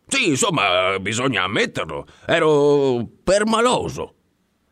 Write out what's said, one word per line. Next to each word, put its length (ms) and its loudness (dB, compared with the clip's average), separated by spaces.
Sì, 220 0
insomma, 680 0
bisogna 440 -2
ammetterlo, 600 -4
ero 840 2
permaloso." 920 0